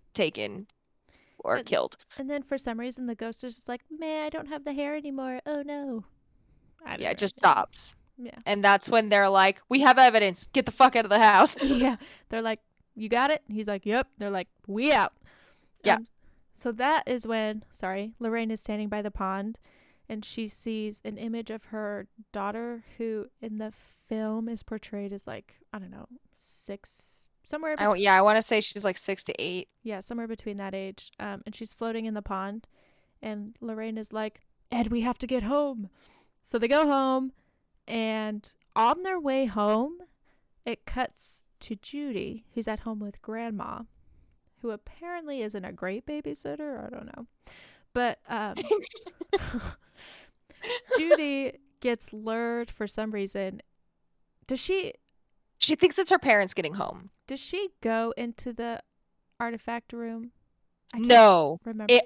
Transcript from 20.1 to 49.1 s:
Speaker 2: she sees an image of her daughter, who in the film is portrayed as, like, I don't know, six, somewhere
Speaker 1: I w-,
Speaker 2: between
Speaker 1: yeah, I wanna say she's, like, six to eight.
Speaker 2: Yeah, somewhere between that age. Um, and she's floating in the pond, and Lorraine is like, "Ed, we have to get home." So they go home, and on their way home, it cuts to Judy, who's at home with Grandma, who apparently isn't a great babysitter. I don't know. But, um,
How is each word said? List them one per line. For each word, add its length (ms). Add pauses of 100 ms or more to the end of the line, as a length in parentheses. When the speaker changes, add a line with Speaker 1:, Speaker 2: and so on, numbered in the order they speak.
Speaker 2:
she 220
sees 580
an 120
image 340
of 140
her 420 (240)
daughter, 520 (140)
who 300 (140)
in 180
the 120 (380)
film 400
is 140
portrayed 500
as, 140
like, 320 (120)
I 60
don't 140
know, 160 (260)
six, 920 (160)
somewhere 300
Speaker 1:
I 100
w-, 100
Speaker 2:
between 120
Speaker 1:
yeah, 120
I 40
wanna 200
say 200
she's, 220
like, 140
six 280
to 140
eight. 280 (160)
Speaker 2:
Yeah, 160
somewhere 280
between 300
that 160
age. 460
Um, 260
and 80
she's 200
floating 320
in 100
the 80
pond, 440 (540)
and 400
Lorraine 380
is 120
like, 300 (300)
"Ed, 200
we 100
have 180
to 80
get 160
home." 480 (500)
So 160
they 100
go 200
home, 460 (540)
and 640 (240)
on 280
their 160
way 260
home, 540 (680)
it 220
cuts 560 (160)
to 160
Judy, 680 (100)
who's 120
at 140
home 180
with 220
Grandma, 640 (800)
who 100
apparently 720
isn't 220
a 60
great 340
babysitter. 800
I 40
don't 160 (120)
know. 100 (680)
But, 340
um, 280 (800)